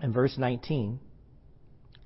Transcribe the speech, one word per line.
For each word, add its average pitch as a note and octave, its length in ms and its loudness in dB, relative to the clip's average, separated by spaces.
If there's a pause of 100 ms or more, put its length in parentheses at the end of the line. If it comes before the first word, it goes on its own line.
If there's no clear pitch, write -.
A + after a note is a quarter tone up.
In B2 120 0
verse B2+ 260 4
nineteen, B2 600 0 (1080)